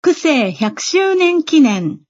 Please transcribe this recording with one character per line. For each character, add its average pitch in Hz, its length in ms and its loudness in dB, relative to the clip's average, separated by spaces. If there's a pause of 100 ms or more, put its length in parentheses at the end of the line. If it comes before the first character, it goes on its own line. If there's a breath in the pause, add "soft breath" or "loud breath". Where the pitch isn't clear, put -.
区 359 100 0
政 262 400 0
百 214 300 -6
周 381 340 0
年 349 300 0
記 320 160 2
念 185 500 0